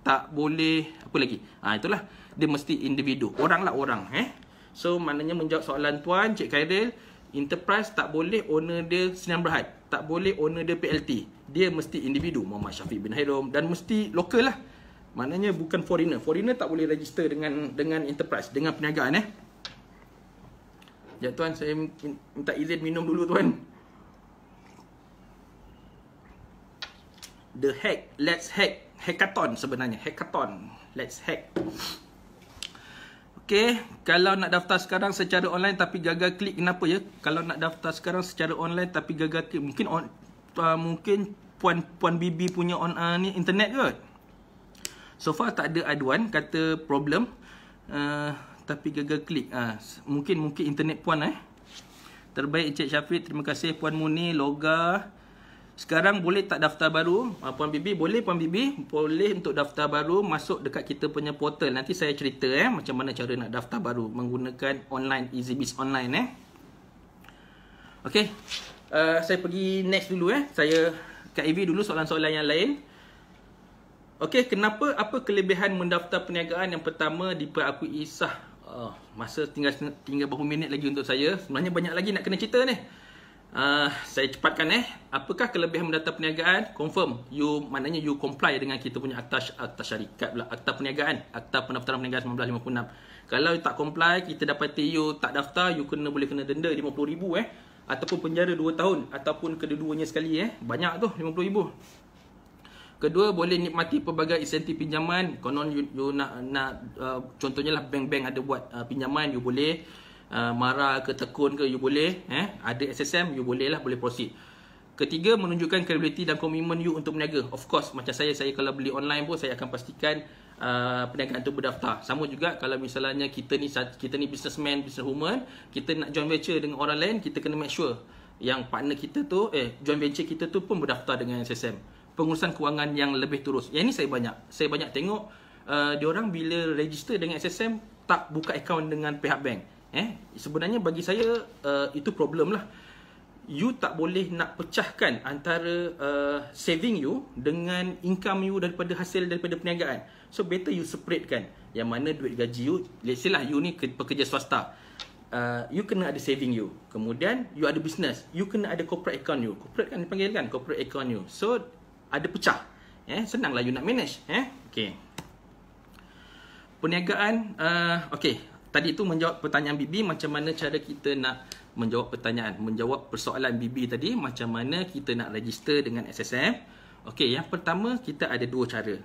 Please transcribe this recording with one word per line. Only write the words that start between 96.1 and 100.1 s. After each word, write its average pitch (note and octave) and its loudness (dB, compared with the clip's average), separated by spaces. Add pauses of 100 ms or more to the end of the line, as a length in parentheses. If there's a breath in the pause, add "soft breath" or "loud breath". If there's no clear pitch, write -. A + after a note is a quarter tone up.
boleh C#3+ 0
kena C#3 -2
denda D#3 0
lima C#3+ -2
puluh D3 0
ribu, E3 -2
eh. A3 0 (400 loud breath)
Ataupun D#3+ -2
penjara F3 4
dua D#3+ 2
tahun. E3 2
Ataupun D#3+ -2
kedua-duanya D#3 -2
sekali, D#3+ 0